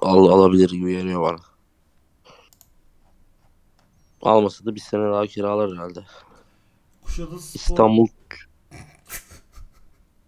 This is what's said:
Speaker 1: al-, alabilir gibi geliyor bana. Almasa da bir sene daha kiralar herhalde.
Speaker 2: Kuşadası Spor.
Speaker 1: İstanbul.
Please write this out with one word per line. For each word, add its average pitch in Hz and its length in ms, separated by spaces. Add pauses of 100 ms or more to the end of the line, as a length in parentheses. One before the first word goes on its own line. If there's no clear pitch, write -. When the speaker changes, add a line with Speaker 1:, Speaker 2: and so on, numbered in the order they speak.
Speaker 1:
al-, 92 280
alabilir 92 400
gibi 90 220
geliyor 92 300
bana. 82 160 (2750)
Almasa 104 440
da 110 100
bir 107 40
sene 104 320
daha 104 160
kiralar 104 440
herhalde. 87 320 (1000)
Speaker 2:
Kuşadası 170 440
Spor. - 120
Speaker 1:
İstanbul. 110 480 (2250)